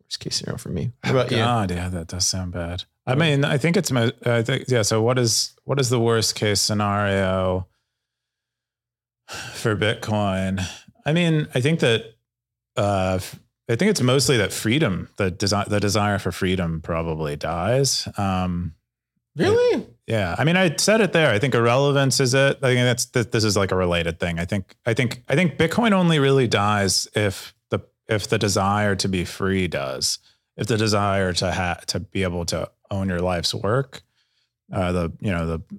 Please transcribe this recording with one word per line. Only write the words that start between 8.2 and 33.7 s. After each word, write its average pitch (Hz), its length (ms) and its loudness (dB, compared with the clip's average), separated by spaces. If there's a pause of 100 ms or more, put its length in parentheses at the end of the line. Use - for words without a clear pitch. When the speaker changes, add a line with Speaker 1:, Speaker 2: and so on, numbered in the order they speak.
Speaker 2:
for - 480 -4
Bitcoin? 95 840 0 (440)
I 143 60 0
mean, 160 420 0
I 127 80 0
think 160 180 0
that, 117 340 0 (640)
uh, 98 380 2
f-, - 240 -8 (280)
I 120 80 0
think 185 140 2
it's 185 120 0
mostly 127 360 4
that 98 160 0
freedom, 110 640 0
the 95 140 0
desi-, 101 360 0
the 101 120 0
desire 101 400 0
for 92 120 -4
freedom 90 500 -2
probably 80 540 -4
dies. 92 720 -2 (100)
Um, 90 580 -2 (600)
Speaker 1:
Really? 415 460 2
Speaker 2:
it, - 140 -18 (120)
yeah. 98 300 -2
I 123 60 0
mean, 170 140 4
I 180 180 2
said 220 240 2
it 196 140 2
there. 156 180 4
I 104 80 2
think 131 160 0
irrelevance 135 640 4
is 127 140 2
it. 135 280 4
I 127 120 2
think 123 80 2
that's, 123 240 2
th-, 120 260 -2
this 110 120 2
is, 107 140 2
like, 98 140 2
a 92 40 0
related 87 440 0
thing. 85 180 -2
I 85 80 -2
think, 98 300 -6 (100)
I 117 80 0
think, 123 340 -2
I 135 80 2
think 175 220 0
Bitcoin 202 360 2
only 170 260 4
really 135 280 4
dies 101 680 2
if 104 400 -2 (160)
the, 104 80 -2 (280)
if 107 200 -2
the 113 100 0
desire 101 600 0
to 101 100 -4
be 92 180 0
free 95 420 -2
does, 67 520 -6 (360)
if 107 120 -6
the 117 100 0
desire 101 560 0
to 90 180 -2
ha-, 87 360 -2
to 90 140 -6
be 95 220 -6
able 87 240 -4
to 87 220 -6 (200)
own 98 180 -4
your 90 140 -2
life's 90 340 -2
work, 110 460 -2 (720)